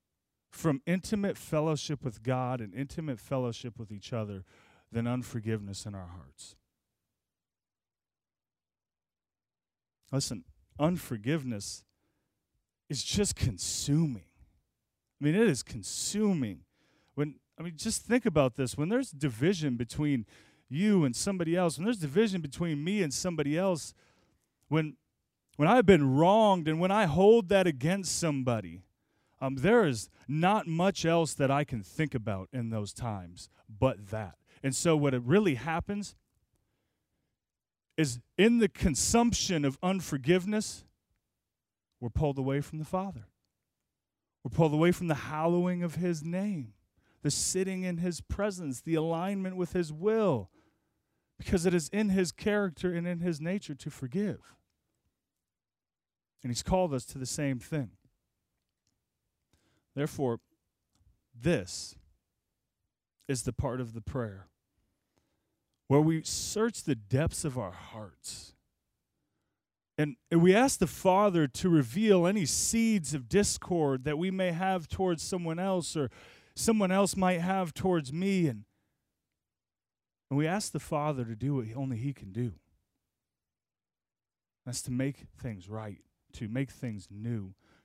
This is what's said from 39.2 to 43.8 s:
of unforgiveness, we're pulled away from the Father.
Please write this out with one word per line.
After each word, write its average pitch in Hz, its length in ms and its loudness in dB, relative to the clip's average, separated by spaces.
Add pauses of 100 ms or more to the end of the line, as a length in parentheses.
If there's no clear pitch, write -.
of 139 180 0
unforgiveness, 185 1040 0 (1160)
we're 120 80 -4
pulled 143 280 0
away 135 240 0
from 156 180 -12
the 151 60 -8
Father. 185 420 -8 (1160)